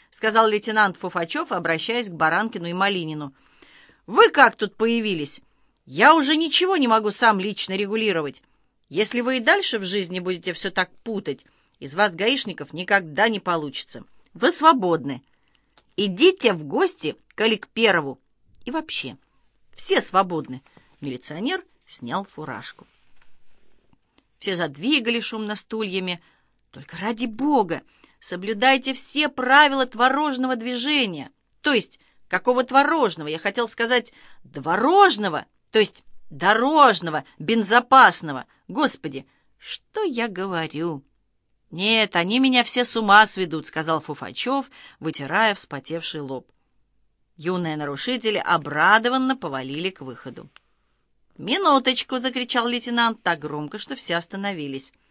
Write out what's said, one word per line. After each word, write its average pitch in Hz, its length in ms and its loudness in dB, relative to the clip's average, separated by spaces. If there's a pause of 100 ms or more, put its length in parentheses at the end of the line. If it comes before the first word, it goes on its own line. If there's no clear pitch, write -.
(120)
сказал 220 360 4
лейтенант 208 500 0
Фуфачев, 185 540 -6
обращаясь 185 580 -2
к 175 40 -14
Баранкину 170 540 0
и 170 60 -6
Малинину. 165 600 -4 (720)
«Вы 381 240 6
как 254 260 6
тут 202 200 -6
появились? 214 640 -2 (460)
Я 214 260 6
уже 302 240 2
ничего 349 400 0
не 269 100 2
могу 220 220 2
сам 214 300 2
лично 190 340 -6
регулировать. 196 720 -2 (440)
Если 214 340 -2
вы 254 160 0
и - 20 0
дальше 285 400 0
в 196 40 -8
жизни 185 360 -4
будете 175 340 -6
все 190 160 -4
так 185 220 -2 (120)
путать, 196 400 -6 (360)
из 139 160 -12
вас, 196 180 2
гаишников, 190 580 -4
никогда 180 560 0
не 214 120 -2
получится. 156 640 -6 (320)
Вы 233 160 2
свободны. 180 720 2 (760)
Идите 214 560 4
в 156 120 -8
гости 156 500 -2 (180)
к - 80 -6
Алик 220 280 -2
Перву. 175 500 0 (440)
И 233 60 -10
вообще, 302 480 -8 (560)
все - 280 0
свободны». 170 600 -2 (400)
Милиционер 170 640 -6 (220)
снял 160 380 -8
фуражку. - 600 -14 (1500)
Все 196 180 -4
задвигали 220 640 -2
шумно 214 360 -6
стульями. 185 640 -6 (500)
«Только - 260 -18
ради 226 280 -4
бога, 226 580 0 (360)
соблюдайте 240 760 0
все 285 360 -2
правила 269 560 4
творожного 262 720 0
движения». 240 760 -2 (300)
«То 302 100 2
есть, - 300 0 (260)
какого 247 380 0
творожного? 254 640 2
Я 160 100 -4
хотел 220 300 -2
сказать 233 420 0 (320)
дворожного, 208 1000 2 (260)
то 220 80 4
есть - 240 0 (260)
дорожного, 202 920 2 (160)
бензопасного. 214 1040 4 (220)
Господи, 180 580 -4 (320)
что - 460 -10
я 240 240 -4
говорю?» 170 720 -6 (720)
«Нет, 208 460 2
они 190 220 2
меня 254 260 4
все 247 180 0
с 240 140 0
ума 214 280 6
сведут», 165 420 -4
сказал 160 340 -4
Фуфачев, 160 680 -6 (300)
вытирая 165 560 -2
вспотевший 160 640 -8
лоб. 131 320 -12 (880)
Юные 165 400 -4
нарушители 185 600 -4
обрадованно 214 960 2
повалили 147 540 -6
к 185 120 -18
выходу. 131 480 -16 (880)
«Минуточку!» — 262 800 0
закричал 254 480 -2
лейтенант 240 540 0
так 170 180 -2
громко, 151 380 -8
что 262 180 -10
все - 200 -6
остановились. 170 800 -8 (180)